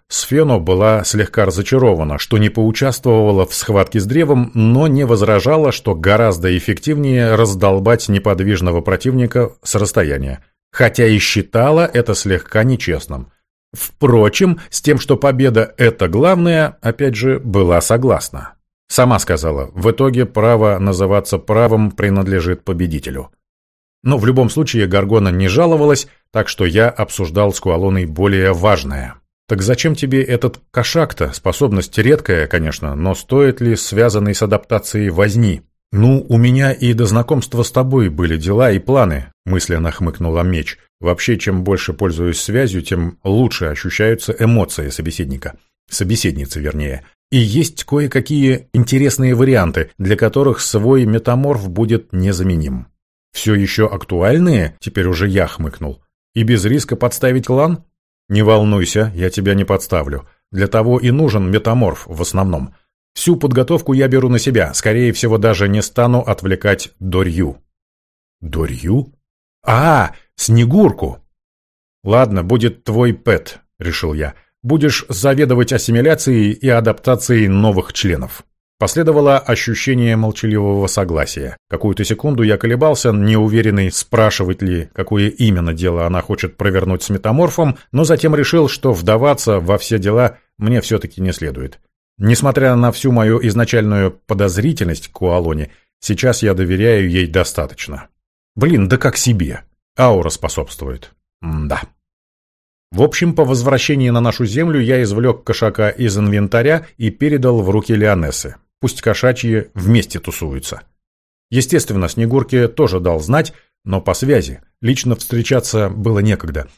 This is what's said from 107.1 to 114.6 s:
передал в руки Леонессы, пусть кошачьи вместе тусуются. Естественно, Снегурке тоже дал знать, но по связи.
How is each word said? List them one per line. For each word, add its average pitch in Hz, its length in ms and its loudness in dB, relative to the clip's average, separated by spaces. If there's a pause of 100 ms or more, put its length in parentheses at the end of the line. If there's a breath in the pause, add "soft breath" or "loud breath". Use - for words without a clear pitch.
передал 127 520 0
в 92 80 0
руки 107 240 0
Леонессы, 95 600 -2 (280)
пусть - 160 -4
кошачьи 113 720 0
вместе 98 480 0
тусуются. - 640 -10 (680)
Естественно, 120 560 0
Снегурке 117 640 0
тоже 95 320 0
дал 87 180 0
знать, 120 360 -2 (280 soft breath)
но 95 200 -4
по - 100 -2
связи. 101 480 -2 (220)